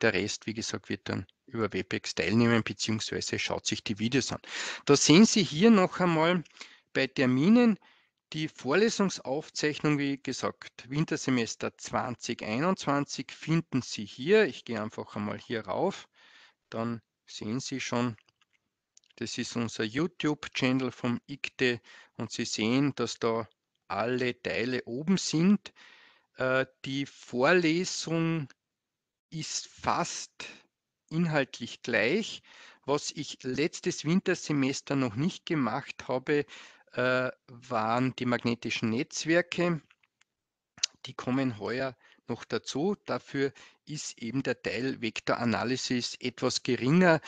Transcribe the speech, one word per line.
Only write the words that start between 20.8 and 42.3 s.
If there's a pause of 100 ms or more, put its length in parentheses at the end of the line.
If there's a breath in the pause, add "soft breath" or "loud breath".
vom
icte (380 loud breath)
und
Sie
sehen,
dass
da (420)
alle
Teile
oben
sind. (600 loud breath)
Äh, (220)
die
Vorlesung (800)
ist
fast (800)
inhaltlich
gleich. (440 loud breath)
Was
ich
letztes
Wintersemester
noch
nicht
gemacht
habe, (460 loud breath)
äh, (160)
waren
die
magnetischen
Netzwerke. (1300)
Die
kommen
heuer (320 soft breath)
noch